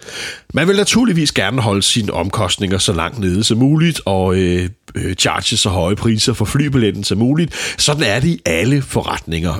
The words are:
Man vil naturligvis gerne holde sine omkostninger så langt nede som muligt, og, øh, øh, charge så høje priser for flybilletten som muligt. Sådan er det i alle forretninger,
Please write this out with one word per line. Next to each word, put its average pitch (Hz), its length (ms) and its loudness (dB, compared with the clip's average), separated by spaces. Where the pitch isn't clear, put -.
Man 151 140 2
vil 196 80 4
naturligvis 196 560 2
gerne 113 300 0
holde 101 200 2
sine 104 320 0
omkostninger 95 640 -2
så - 160 0
langt 87 260 -2
nede 95 240 0
som 110 140 2
muligt, 156 480 2
og, 95 300 2
øh, 90 340 0
øh, 90 200 -4
charge - 420 -2
så 107 120 0
høje 90 260 0
priser 113 380 0
for 107 120 -2
flybilletten 123 580 0
som 95 140 -2
muligt. 139 600 0
Sådan 147 260 0
er 110 160 0
det 143 80 0
i 170 180 0
alle 113 360 2
forretninger, 82 800 -4